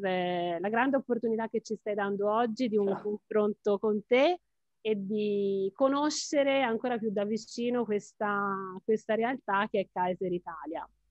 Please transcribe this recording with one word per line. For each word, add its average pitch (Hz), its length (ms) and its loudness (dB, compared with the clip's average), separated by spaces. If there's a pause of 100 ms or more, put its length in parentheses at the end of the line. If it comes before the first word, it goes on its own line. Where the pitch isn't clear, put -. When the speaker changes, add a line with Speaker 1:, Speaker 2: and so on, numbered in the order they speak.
Speaker 1:
eh, 180 560 0
la 190 100 -2
grande 254 280 2
opportunità 226 500 -2
che 226 140 -2
ci 220 140 -6
stai 208 200 -4
dando 202 340 0
oggi 226 380 0
di 214 100 2
un 202 100 2
Speaker 2:
Ciao. 196 140 -2
Speaker 1:
confronto 208 800 0
con 214 260 0
te 294 360 4 (380)
e 214 240 -2
di 202 680 0
conoscere 277 880 2
ancora 240 380 0
più 220 120 -2
da 202 140 0
vicino 233 600 -2
questa, 202 960 -4
questa 220 320 0
realtà 220 520 0
che 208 120 0
è 185 120 -2
Kaiser 180 400 -2
Italia. 160 560 -8 (240)